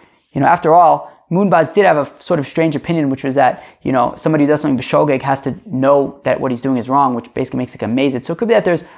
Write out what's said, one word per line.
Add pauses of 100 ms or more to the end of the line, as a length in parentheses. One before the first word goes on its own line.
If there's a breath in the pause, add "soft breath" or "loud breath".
(320 soft breath)
You
know,
after
all, (200 loud breath)
Munbaz
did
have
a
sort
of
strange
opinion,
which
was
that, (200 loud breath)
you
know,
somebody
who
does
something
b'shogeg
has
to (100)
know
that
what
he's
doing
is
wrong,
which
basically
makes
it
amazing.
So
it
could
be
that
there's (140 loud breath)